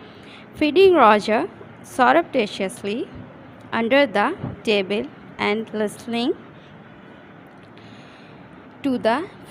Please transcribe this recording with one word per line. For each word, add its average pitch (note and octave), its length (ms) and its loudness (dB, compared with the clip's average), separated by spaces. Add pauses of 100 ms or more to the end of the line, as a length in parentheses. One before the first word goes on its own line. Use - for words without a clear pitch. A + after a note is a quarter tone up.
(560)
Feeding E4 420 4
Roger A3 500 4 (480)
surreptitiously A#3+ 1080 -2 (720)
under A3+ 380 0
the A3 240 -2 (320)
table G#3 380 -2 (340)
and G#3+ 340 -4
listening A#3 580 -4 (2500)
to B3+ 120 -2
the A3+ 260 0 (260)